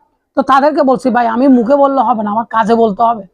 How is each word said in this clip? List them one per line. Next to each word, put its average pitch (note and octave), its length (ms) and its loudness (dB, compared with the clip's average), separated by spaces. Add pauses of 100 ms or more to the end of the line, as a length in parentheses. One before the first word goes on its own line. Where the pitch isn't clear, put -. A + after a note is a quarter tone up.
(360)
তো C#4 60 -2
তাদেরকে C#4 420 0
বলছি, B3+ 260 0
"ভাই, A#3+ 180 0
আমি A#3 200 0
মুখে B3 280 2
বললে C#4 260 2
হবে A3 220 -2
না, G#3 80 -4
আমার A3+ 140 -4
কাজে A3+ 300 0
বলতে A3+ 280 0
হবে।" A3+ 300 -2